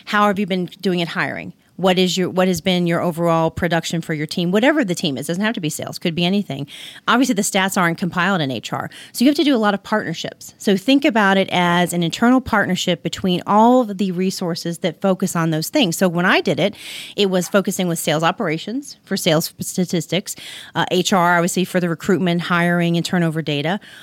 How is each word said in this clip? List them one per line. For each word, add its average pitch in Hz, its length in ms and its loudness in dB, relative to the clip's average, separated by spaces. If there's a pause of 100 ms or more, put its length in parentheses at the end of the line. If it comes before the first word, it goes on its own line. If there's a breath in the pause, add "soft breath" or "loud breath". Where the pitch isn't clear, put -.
how 208 220 2
have 196 100 0
you 202 80 -2
been 180 240 -4 (100)
doing 180 220 0
at 160 60 -4
hiring? 139 440 -6 (260 soft breath)
What 180 200 2
is 185 180 2
your, 180 140 0
what 185 180 2
has 175 140 -2
been 180 240 0
your 165 160 0
overall 165 480 0
production 170 500 -2
for 165 140 -6
your 151 100 -6
team? 175 260 -4
Whatever 269 320 2
the 180 120 -2
team 143 240 -4
is, 135 80 -8
doesn't 208 180 -2
have 220 120 0
to 208 40 -8
be 156 80 -4
sales, - 300 -8
could 175 160 -4
be 175 100 -2
anything. 175 420 -2 (400 loud breath)
Obviously, 247 280 2
the 190 80 0
stats 190 340 0
aren't 170 220 2
compiled 180 420 0
in 139 100 -2
H 117 220 -8
R, 135 160 -4 (240 loud breath)
so - 100 -2
you 240 60 6
have - 80 4
to 339 80 2
do 285 100 2
a 240 40 2
lot 208 160 2
of 196 80 -6
partnerships. - 760 -6
So - 220 2
think 277 260 2
about 202 320 4
it 190 160 2
as 175 400 2
an 175 100 0
internal 240 380 4
partnership 185 600 0
between 180 440 -2
all 233 360 6
of 202 160 -6
the 202 140 0
resources 170 680 -4
that 165 240 -4
focus 190 340 0
on 165 140 0
those 156 180 -2
things. 208 300 0
So 190 100 4
when 175 160 0
I 247 160 4
did 170 180 -2
it, 196 160 0 (400 loud breath)
it 202 140 2
was 180 180 0
focusing 190 420 0
with 165 100 -2
sales 160 240 0
operations 196 840 -4
for 196 140 -4
sales 180 420 0
statistics, - 720 -4 (400 loud breath)
uh, 165 160 -2
H 180 220 0
R 175 240 4
obviously 175 300 0
for - 120 -2
the 175 120 0
recruitment, 175 500 0
hiring, 170 560 0
and 165 80 0
turnover 165 380 -2
data, 151 360 -2 (240 loud breath)